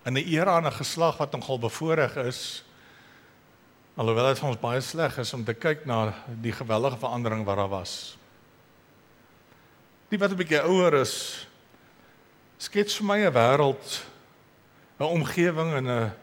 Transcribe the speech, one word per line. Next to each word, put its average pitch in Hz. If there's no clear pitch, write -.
in 127
'n 160
era 170
en 165
'n 135
geslag 160
wat 147
nogal 127
bevoorreg 151
is, -
alhoewel 113
dit 135
vir 147
ons 117
baie 123
sleg 160
is 120
om 120
te 113
kyk 151
na 113
die 113
geweldige 117
verandering 117
wat 98
daar 98
was. -
Die 208
wat 196
'n 196
bietjie 156
ouer 180
is, -
skets -
vir 208
my 202
'n 160
wêreld, 131
'n 147
omgewing 165
en 131
'n, 117